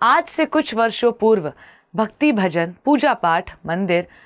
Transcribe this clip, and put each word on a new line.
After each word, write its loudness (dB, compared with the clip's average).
आज 2
से -2
कुछ -2
वर्षों 0
पूर्व 0
भक्ति 0
भजन, -2
पूजा 2
पाठ, -2
मंदिर, -2